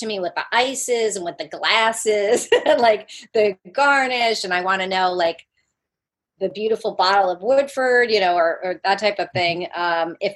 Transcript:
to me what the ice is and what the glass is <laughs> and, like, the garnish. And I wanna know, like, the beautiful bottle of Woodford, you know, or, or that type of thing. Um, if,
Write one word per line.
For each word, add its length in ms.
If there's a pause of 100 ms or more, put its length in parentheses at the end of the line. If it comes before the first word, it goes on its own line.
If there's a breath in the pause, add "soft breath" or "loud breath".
to 60
me 120
what 160
the 160
ice 380
is 260
and 100
what 140
the 80
glass 600
is 420 (100)
<laughs> 80
and, 140
like, 280 (240 loud breath)
the 240 (160)
garnish. 680
And 100
I 100
wanna 260
know, 240
like, 340 (920)
the 80
beautiful 480
bottle 340
of 120
Woodford, 680
you 100
know, 140
or, 300
or 180
that 160
type 220
of 120
thing. 440
Um, 440
if, 160